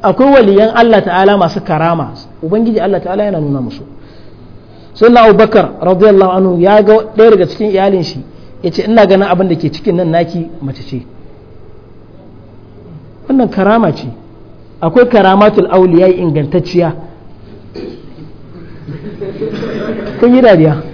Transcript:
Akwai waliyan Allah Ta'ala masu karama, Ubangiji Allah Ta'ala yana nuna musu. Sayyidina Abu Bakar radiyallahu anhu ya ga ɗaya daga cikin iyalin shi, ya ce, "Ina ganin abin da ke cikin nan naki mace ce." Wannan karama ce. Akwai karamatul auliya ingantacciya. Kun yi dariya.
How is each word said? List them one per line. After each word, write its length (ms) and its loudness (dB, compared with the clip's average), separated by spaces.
Akwai 300 2
waliyan 420 4
Allah 280 2
Ta'ala 340 0
masu 240 -2
karama, 500 -4
Ubangiji 360 -2
Allah 220 -2
Ta'ala 220 -6
yana 160 -4
nuna 220 -4
musu. 200 -10
Sayyidina 280 4
Abu 160 4
Bakar 320 2
radiyallahu 500 2
anhu 300 0
ya 220 4
ga 100 4
ɗaya 140 6
daga 160 4
cikin 240 -6
iyalin 320 0
shi, 200 -12
ya 80 -4
ce, 160 -6
"Ina 180 4
ganin 220 2
abin 220 0
da 60 0
ke 160 -4
cikin 240 -4
nan 160 -2
naki 360 -4
mace 220 -12
ce." 180 -12
Wannan 220 0
karama 420 0
ce. 160 -10
Akwai 280 2
karamatul 600 2
auliya 360 4
ingantacciya. 880 -2
Kun 160 2
yi 60 2
dariya. 340 4